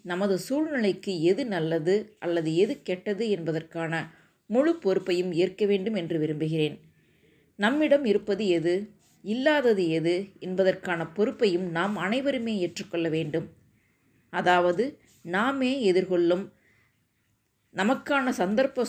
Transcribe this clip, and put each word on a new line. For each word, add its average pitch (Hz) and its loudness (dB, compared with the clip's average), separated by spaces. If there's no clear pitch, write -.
நமது 185 -2
சூழ்நிலைக்கு 214 -2
எது 202 2
நல்லது 175 -2
அல்லது 165 -2
எது 214 2
கெட்டது 202 -4
என்பதற்கான 160 -4
முழு 294 2
பொறுப்பையும் 190 0
ஏற்க 185 0
வேண்டும் 202 0
என்று 165 -4
விரும்புகிறேன். 151 -2
நம்மிடம் 285 2
இருப்பது 208 0
எது, 175 0
இல்லாதது 233 2
எது 170 0
என்பதற்கான 185 0
பொறுப்பையும் 202 0
நாம் 185 -2
அனைவருமே 226 -2
ஏற்றுக்கொள்ள 170 -4
வேண்டும். 160 -4
அதாவது, 180 2
நாமே 254 0
எதிர்கொள்ளும் 180 2
நமக்கான 254 0
சந்தர்ப்ப 240 0